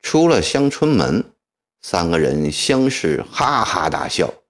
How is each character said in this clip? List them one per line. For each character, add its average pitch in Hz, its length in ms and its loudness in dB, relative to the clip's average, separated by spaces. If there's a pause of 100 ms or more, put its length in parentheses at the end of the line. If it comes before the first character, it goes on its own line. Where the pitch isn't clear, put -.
出 160 260 2
了 135 140 4
香 143 280 0
春 151 220 0
门， 90 420 0 (480)
三 87 280 -2
个 82 100 2
人 73 320 0
相 131 380 0
视 - 420 -2
哈 135 320 0
哈 80 260 -2
大 - 180 -4
笑。 - 260 -2 (160)